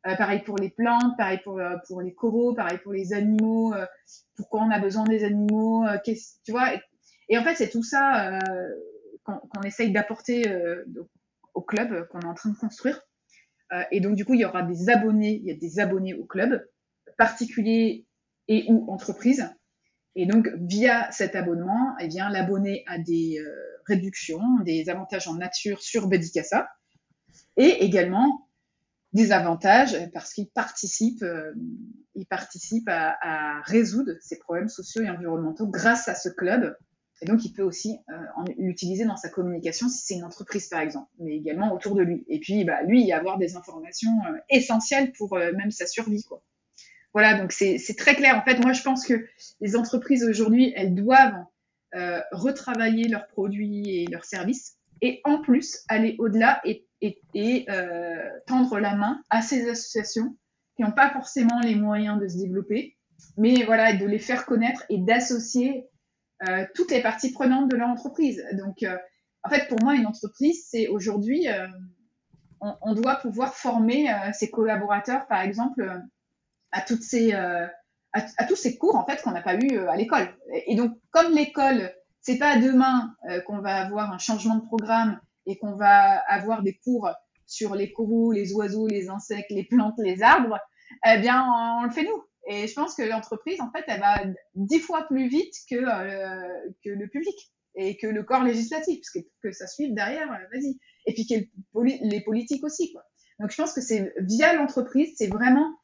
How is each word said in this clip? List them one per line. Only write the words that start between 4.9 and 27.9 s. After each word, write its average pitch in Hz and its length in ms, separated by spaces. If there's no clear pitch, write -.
des 220 180
animaux, 214 640
euh, 202 160
qu'est-ce, - 400
tu 220 80
vois. 254 240
Et, 202 40
et 233 100
en 226 40
fait, 330 120
c'est 226 140
tout 233 120
ça, 226 560
euh, 185 320
qu'on, 202 160
qu'on 202 240
essaye 208 280
d'apporter, 220 560
euh, 175 380
au - 60
club 208 480
qu'on 175 100
est 170 80
en 170 80
train 214 160
de 208 60
construire. - 440
Euh, 180 160
et 202 100
donc, 202 160
du 190 100
coup, 254 100
il 233 60
y 196 40
aura 180 160
des 175 280
abonnés, 214 520
il - 40
y 175 60
a 147 40
des 160 240
abonnés 190 340
au - 100
club, 233 400
particuliers 226 880
et 214 220
ou 226 220
entreprises. 214 580
Et 185 140
donc, 220 280
via 214 560
cet 190 240
abonnement, 185 640
eh 170 80
bien, 185 220
l'abonné 196 560
a 170 140
des, 165 400
euh, 151 120
réductions, 185 560
des 165 260
avantages 196 380
en 160 60
nature 180 480
sur 202 260
Bedi 175 240
Casa, 196 380
et 262 260
également 196 640